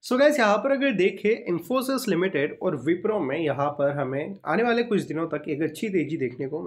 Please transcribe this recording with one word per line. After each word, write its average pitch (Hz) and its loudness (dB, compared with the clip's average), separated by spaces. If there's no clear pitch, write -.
So 254 0
गाइस, 294 6
यहाँ 214 4
पर 269 0
अगर 277 2
देखें 202 0
Infosys 254 -2
Limited 170 2
और 170 0
Wipro 202 0
में, 139 -2
यहाँ 143 0
पर 143 0
हमें 143 -4
आने 165 2
वाले 240 2
कुछ 208 0
दिनों 156 -4
तक 160 -6
एक 147 -2
अच्छी 160 -4
तेज़ी 160 -2
देखने 131 -4
को 151 -8